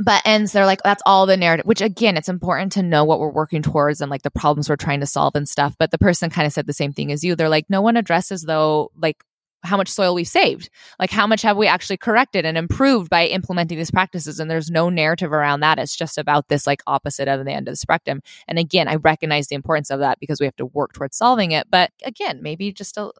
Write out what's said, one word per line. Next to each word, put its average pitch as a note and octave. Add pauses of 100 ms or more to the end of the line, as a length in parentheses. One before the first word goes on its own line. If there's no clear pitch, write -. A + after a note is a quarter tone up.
But, G#3
and G#3+
so G#3
they're G3
like, F#3+
"That's G3+
all F#3+
the F#3+
narrative," E3+
which G#3+
again, G3+
it's D#3
important F3+
to G3
know D#3
what D#3
we're D3+
working D3+
towards D3
and, C#3+
like, C#3
the C#3
problems D3
we're D3+
trying C#3+
to D3
solve C#3
and C#3+
stuff. C#3+
But D#3+
the -
person F3
kind D3+
of D3
said -
the D3
same C#3+
thing C#3+
as D3
you. F3
They're D#3+
like, D#3
"No G3
one A#3
addresses, F3+
though, D#3
like, D#3 (460)
how F#3
much F#3+
soil F3+
we've E3+
saved. - (280)
Like, F#3
how G#3
much G#3+
have G#3
we G#3+
actually F3+
corrected G#3+
and D#3+
improved F#3+
by E3+
implementing F3
these D#3+
practices?" D#3+
And D#3+
there's E3
no E3
narrative D#3+
around D3
that. D3+
It's C3
just -
about D3
this, C#3+
like, C#3+
opposite C#3
of C3+
the C#3
end C#3
of C3
the D3+
spectrum. - (260)
And E3
again, E3+
I D#3
recognize D#3
the C#3+
importance D3+
of C#3
that C#3
because C3+
we C#3
have C3
to B2+
work C#3
towards -
solving A3
it. D#3
But F3+ (160)
again, C4
maybe E3+
just -
a G#3